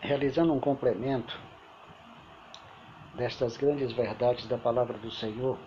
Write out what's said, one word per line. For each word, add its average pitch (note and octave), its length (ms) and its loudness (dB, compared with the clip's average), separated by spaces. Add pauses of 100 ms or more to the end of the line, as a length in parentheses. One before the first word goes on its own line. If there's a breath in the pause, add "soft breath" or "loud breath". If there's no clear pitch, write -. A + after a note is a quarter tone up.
Realizando C#3+ 520 2
um C3+ 60 4
complemento C3+ 800 0 (1800)
destas A#2+ 420 -2
grandes C#3 340 0
verdades A#2+ 540 0
da A#2 120 -2
palavra A#2 400 0
do A2 120 -10
Senhor A#2 580 -4